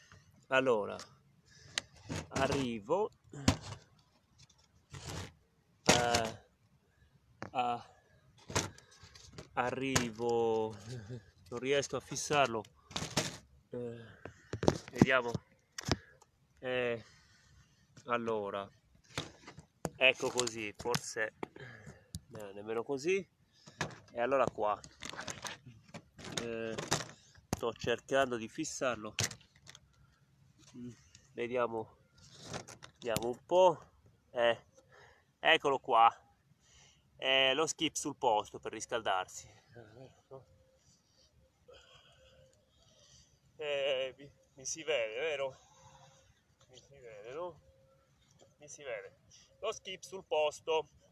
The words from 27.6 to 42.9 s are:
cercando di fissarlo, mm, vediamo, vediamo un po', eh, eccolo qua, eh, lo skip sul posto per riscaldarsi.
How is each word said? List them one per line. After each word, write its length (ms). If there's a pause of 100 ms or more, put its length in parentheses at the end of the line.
cercando 640
di 100
fissarlo, 640 (1600)
mm, 140 (420)
vediamo, 640 (960)
vediamo 340
un 180
po', 460 (400)
eh, 340 (760)
eccolo 400
qua, 300 (1080)
eh, 360
lo 140
skip 260
sul 220
posto 440
per 120
riscaldarsi. 760 (4000)